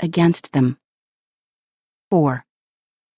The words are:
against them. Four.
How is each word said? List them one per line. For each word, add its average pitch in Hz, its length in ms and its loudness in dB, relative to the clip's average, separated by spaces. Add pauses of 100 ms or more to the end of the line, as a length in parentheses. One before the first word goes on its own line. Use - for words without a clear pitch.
against 170 520 0
them. 127 260 0 (1300)
Four. 147 340 0 (720)